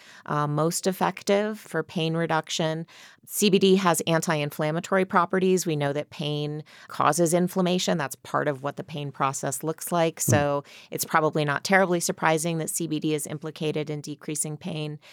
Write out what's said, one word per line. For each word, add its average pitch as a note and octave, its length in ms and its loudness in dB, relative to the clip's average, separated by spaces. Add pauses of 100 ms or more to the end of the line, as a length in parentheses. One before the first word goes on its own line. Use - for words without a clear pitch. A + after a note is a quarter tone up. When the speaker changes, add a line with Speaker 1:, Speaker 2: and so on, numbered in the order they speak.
(260)
Speaker 1:
uh, D3 220 -2
most D3+ 400 0
effective G3+ 720 0
for - 240 -6
pain D#3+ 320 -2
reduction. D#3+ 720 -2 (400)
C - 240 4
B G3 80 6
D F#3+ 160 8
has F#3 260 2
anti-inflammatory E3 1040 0
properties. F#3 640 2
We D#3+ 80 0
know C#3+ 180 0
that D3 160 -4
pain D3 540 -6 (240)
causes D3+ 460 4
inflammation. F3+ 640 2
That's C#3 160 -4
part C#3 320 -2
of C3+ 160 -4
what C#3+ 120 -4
the - 80 -10
pain D3 280 -8
process C#3 500 -2
looks - 300 -6
like. E3 320 2
Speaker 2:
Hmm. - 80 2
Speaker 1:
So C#3+ 320 2 (260)
it's - 160 -6
probably D#3 400 2
not C#3+ 180 -2
terribly F#3 360 2
surprising E3 580 0
that D#3 140 -4
C E3+ 160 -4
B D3+ 120 -2
D D#3 140 0
is D3 140 -4
implicated D3+ 640 -6
in D3+ 100 -6
decreasing D3+ 560 -6
pain. D3+ 400 -8 (160)